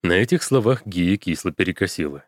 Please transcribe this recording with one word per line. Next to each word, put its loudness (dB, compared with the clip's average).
На 2
этих 2
словах 2
Гия 0
кисло -4
перекосила. -4